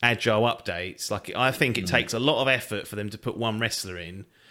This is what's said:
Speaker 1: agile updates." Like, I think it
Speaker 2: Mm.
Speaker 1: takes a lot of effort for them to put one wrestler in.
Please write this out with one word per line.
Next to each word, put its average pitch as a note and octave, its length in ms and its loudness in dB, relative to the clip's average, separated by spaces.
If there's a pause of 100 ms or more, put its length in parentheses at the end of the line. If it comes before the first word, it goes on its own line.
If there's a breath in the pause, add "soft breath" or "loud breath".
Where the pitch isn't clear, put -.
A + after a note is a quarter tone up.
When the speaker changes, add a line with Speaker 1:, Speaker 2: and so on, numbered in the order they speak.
Speaker 1:
agile A2+ 420 4
updates." F#2 680 -2
Like, G2 240 -6
I B2+ 160 2
think B2+ 260 2
it G2 80 -2
Speaker 2:
Mm. F2+ 40 -2
Speaker 1:
takes G#2+ 240 2
a A2+ 60 -2
lot C3+ 220 4
of C3+ 60 0
effort A2+ 400 0
for - 80 -12
them G#2 140 -4
to G#2 80 -10
put A2+ 200 -6
one A2 220 0
wrestler F#2+ 380 -4
in. F2+ 280 -12 (240 soft breath)